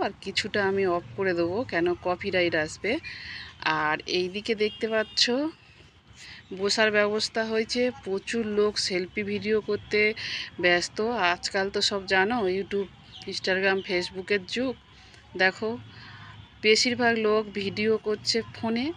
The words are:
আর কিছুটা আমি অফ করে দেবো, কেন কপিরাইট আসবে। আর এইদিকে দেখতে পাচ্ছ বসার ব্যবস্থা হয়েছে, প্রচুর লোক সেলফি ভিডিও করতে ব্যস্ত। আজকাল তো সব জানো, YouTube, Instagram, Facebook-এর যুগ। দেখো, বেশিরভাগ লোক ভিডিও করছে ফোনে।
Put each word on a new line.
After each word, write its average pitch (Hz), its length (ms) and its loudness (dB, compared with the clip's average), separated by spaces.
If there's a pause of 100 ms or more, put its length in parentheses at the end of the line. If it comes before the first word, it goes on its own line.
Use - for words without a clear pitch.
আর 220 180 -2
কিছুটা 202 400 -2 (100)
আমি 196 140 2 (120)
অফ 175 80 -4 (100)
করে 190 200 0
দেবো, 170 220 0 (160)
কেন 175 140 2 (200)
কপিরাইট 180 480 0 (100)
আসবে। 185 280 -4 (880)
আর 156 160 2 (220)
এইদিকে 185 360 -2
দেখতে 214 340 -2
পাচ্ছ 220 340 0 (1400)
বসার 214 380 2
ব্যবস্থা 214 460 2
হয়েছে, 226 380 0 (220)
প্রচুর 202 400 -2 (140)
লোক 208 200 4
সেলফি 185 440 -2
ভিডিও 208 380 0
করতে 208 400 0 (600)
ব্যস্ত। 175 380 4 (340)
আজকাল 190 420 -2
তো 208 80 -2
সব 202 240 2
জানো, 196 300 4 (200)
YouTube, 196 340 -2 (420)
Instagram, 190 460 2 (100)
Facebook-এর 185 540 -2 (120)
যুগ। 247 200 -2 (680)
দেখো, 190 280 2 (920)
বেশিরভাগ 233 560 4
লোক 214 240 4 (120)
ভিডিও 202 440 0
করছে 214 400 -2 (160)
ফোনে। 233 320 -2 (100)